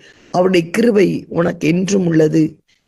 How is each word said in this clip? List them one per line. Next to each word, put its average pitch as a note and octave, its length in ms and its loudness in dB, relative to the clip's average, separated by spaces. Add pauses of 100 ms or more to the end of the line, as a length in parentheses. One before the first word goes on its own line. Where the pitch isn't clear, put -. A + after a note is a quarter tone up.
(300)
அவருடைய F3+ 400 0
கிருபை G3+ 580 0
உனக்கு E3+ 400 -4
என்றும் F#3 380 0
உள்ளது. D#3+ 360 2 (460)